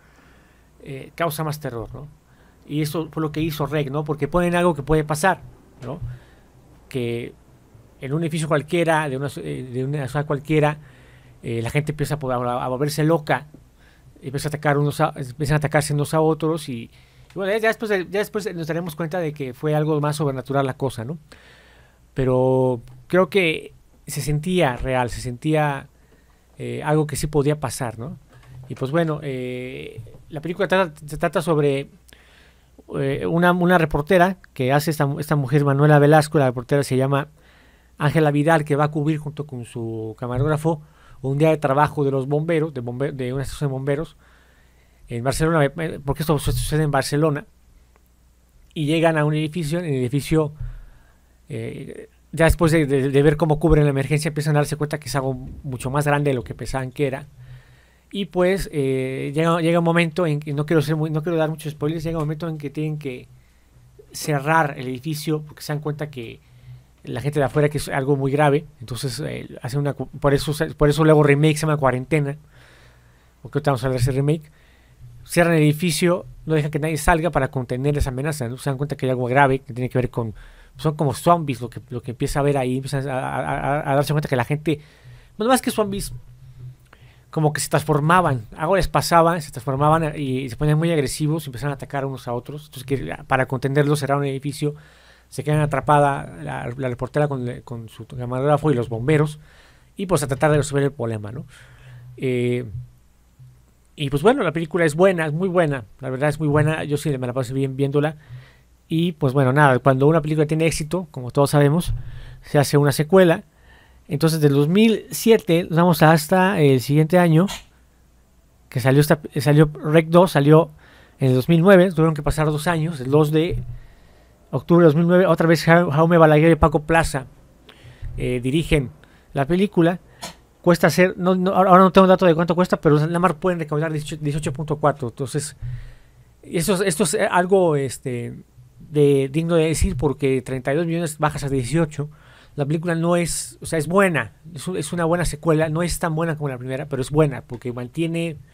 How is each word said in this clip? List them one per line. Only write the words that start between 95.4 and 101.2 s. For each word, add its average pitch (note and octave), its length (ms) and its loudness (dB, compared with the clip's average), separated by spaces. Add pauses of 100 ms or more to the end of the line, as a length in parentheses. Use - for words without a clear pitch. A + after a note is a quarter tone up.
quedan D3+ 180 0
atrapada C#3+ 720 2 (120)
la, C3+ 320 -8
la C3+ 120 -4
reportera B2+ 380 -2
con, B2+ 380 -6
con A#2 240 -14
su - 180 -18
camarógrafo C3+ 640 0
y C#3 40 2
los A#2+ 140 -2
bomberos, D3+ 520 0 (560)
y G3 100 -6
pues E3 160 2
a C#3 60 -2
tratar D3 240 2
de D3+ 60 4
resolver C#3+ 260 0
el C#3+ 80 -2
problema, A2 400 -8